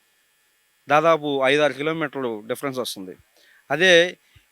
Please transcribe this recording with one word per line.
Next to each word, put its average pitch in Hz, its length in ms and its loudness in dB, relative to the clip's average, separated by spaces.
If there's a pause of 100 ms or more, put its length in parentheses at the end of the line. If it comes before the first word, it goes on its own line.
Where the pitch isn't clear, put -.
(880)
దాదాపు 147 560 2
ఐదారు 143 280 2
కిలోమీటర్లు 135 720 -6
డిఫరెన్స్ 127 320 -8
వస్తుంది. 98 360 -10 (560)
అదే 175 460 2 (340)